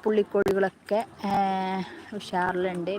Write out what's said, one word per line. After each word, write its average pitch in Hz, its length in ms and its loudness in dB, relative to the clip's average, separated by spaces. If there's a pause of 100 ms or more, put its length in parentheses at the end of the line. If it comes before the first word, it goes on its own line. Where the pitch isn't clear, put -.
പുള്ളിക്കോഴികളൊക്കെ, 202 960 2 (260)
ഏ, 196 60 0 (840)
ഉഷാറിലുണ്ട്. 180 840 -2